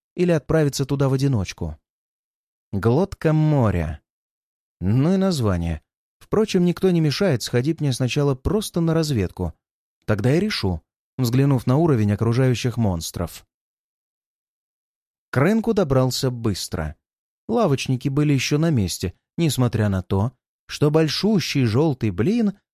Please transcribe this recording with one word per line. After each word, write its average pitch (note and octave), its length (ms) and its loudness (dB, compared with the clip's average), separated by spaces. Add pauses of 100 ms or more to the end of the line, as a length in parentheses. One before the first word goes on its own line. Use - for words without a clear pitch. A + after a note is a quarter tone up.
(160)
или F3 160 0
отправиться D3+ 540 0
туда C#3 240 0
в C3 40 0
одиночку. A2 640 -2 (960)
Глотка C3 640 0
моря. A2+ 680 2 (760)
Ну B2+ 340 2
и G3 40 2
название. G#2 640 -2 (380)
Впрочем, G3 440 0
никто F3 260 2
не E3+ 120 2
мешает D3+ 420 0
сходить C#3 380 -2
мне C#3+ 100 0
сначала C#3 420 0
просто F3 460 -4
на E3 140 2
разведку. A2+ 600 -2 (520)
Тогда A2 280 0
и E3 60 2
решу, G#2+ 420 -2 (360)
взглянув C3 500 2
на B2 80 2
уровень C3 380 2
окружающих A#2 640 0
монстров. F2 680 -4 (1900)
К - 60 -2
рынку G#3+ 360 2
добрался C3 580 0
быстро. G2 640 -6 (540)
Лавочники D3 580 0
были D3 240 0
ещё C#3+ 260 0
на D#3+ 120 2
месте, F#2+ 460 -2 (220)
несмотря B2 520 0
на F#2+ 120 -2
то, G2+ 300 -2 (360)
что - 220 0
большущий D#3 760 0
жёлтый A#2+ 460 0
блин F#3+ 420 0 (200)